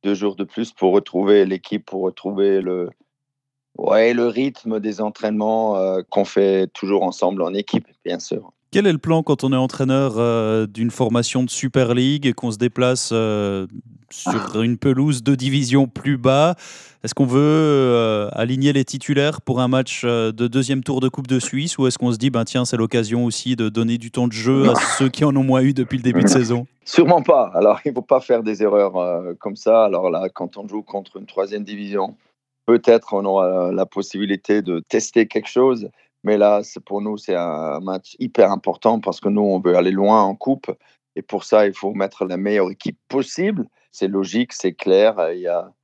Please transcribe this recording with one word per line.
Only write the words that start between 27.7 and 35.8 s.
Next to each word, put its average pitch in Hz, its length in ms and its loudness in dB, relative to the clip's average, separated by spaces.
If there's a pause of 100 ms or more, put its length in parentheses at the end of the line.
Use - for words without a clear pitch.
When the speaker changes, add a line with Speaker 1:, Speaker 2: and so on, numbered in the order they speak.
Speaker 1:
il 139 80 -2
faut 117 80 -4
pas - 200 2
faire 120 200 0
des 107 220 -2
erreurs, 101 340 2
euh, 90 420 -4
comme 101 160 -8
ça. 113 300 4
Alors 92 240 0
là, 90 200 -2
quand - 280 -10
on 104 100 -14
joue 104 140 -8
contre 98 360 -12
une 95 100 -18
troisième 101 360 -6
division, 101 520 -6 (500)
peut-être 113 480 4
on 101 120 -2
aura 92 460 0
la 92 140 0
possibilité 98 800 -4
de 82 260 -4
tester - 380 2
quelque - 220 -6
chose. 123 400 0 (360)